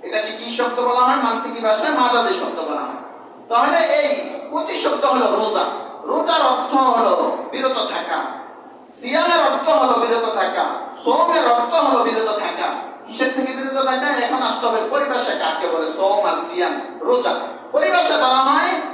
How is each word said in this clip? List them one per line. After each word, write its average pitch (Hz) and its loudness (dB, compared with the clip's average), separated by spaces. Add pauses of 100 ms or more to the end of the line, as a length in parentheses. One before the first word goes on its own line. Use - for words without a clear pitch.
এটাকে 214 -4
কি 233 -10 (120)
শব্দ 240 0 (120)
বলা 247 4
হয়? 269 2
মান্তিকি 226 -4
ভাষায় 214 2
মাজাজি 233 2
শব্দ - -6 (120)
বলা 143 -4
হয়। - -10 (500)
তাহলে 285 4 (200)
এই 285 2 (440)
প্রতিশব্দ 311 -2 (100)
হলো 240 2 (100)
রোজা, 208 0 (440)
রোজার 320 2 (100)
অর্থ - -2 (220)
হলো 226 2 (380)
বিরত - -2 (160)
থাকা, - -4 (760)
সিয়ামের 311 2
অর্থ - -2 (140)
হলো 254 4
বিরত 233 0 (120)
থাকা, - 0 (400)
সৌমের 330 4
অর্থ 240 0 (120)
হলো 277 4
বিরত 226 0 (140)
থাকা। - -4 (380)
কিসের 254 -2
থেকে 262 -2
বিরত 269 -4 (120)
থাকা? 269 -2 (180)
এখন 254 -2
আসতে - -2
হবে 220 0 (120)
পরিভাষা 277 0
কাকে 185 -2
বলে, 160 -2 (100)
সৌম 202 4
আর 160 0 (100)
সিয়াম, 175 -2 (340)
রোজা। 494 2 (400)
পরিভাষা 349 4
বলা 262 4
হয় 294 2 (220)